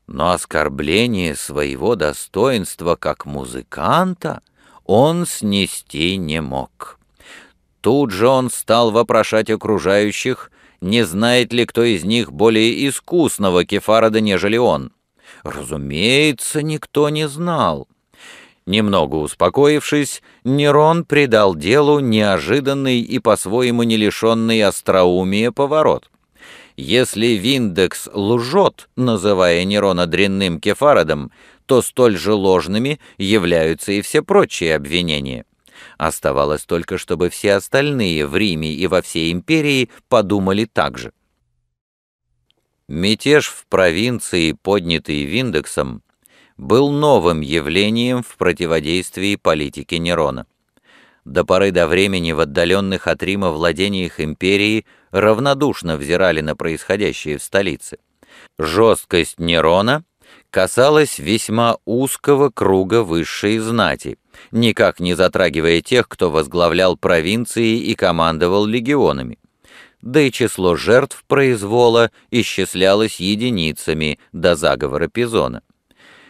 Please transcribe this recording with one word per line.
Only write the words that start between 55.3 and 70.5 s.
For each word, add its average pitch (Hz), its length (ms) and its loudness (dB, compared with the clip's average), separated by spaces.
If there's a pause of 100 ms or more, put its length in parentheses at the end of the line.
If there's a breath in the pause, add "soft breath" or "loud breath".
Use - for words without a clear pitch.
взирали 80 460 0
на 76 140 -4
происходящее 82 840 -4
в - 60 -14
столице. - 540 -4 (640 loud breath)
Жесткость 87 800 0
Нерона 85 640 2 (460 soft breath)
касалась 135 720 2
весьма 110 640 -2
узкого 135 640 0
круга 95 540 2
высшей 90 560 -2
знати, 107 580 -2 (340 loud breath)
никак 110 480 2
не 90 140 0
затрагивая 82 680 2
тех, 123 280 0
кто 90 200 -2
возглавлял 85 680 2
провинции 110 800 0
и 98 180 -4
командовал 85 720 0
легионами. 107 720 -2 (640 loud breath)
Да 127 180 0
и 135 120 2
число 92 440 0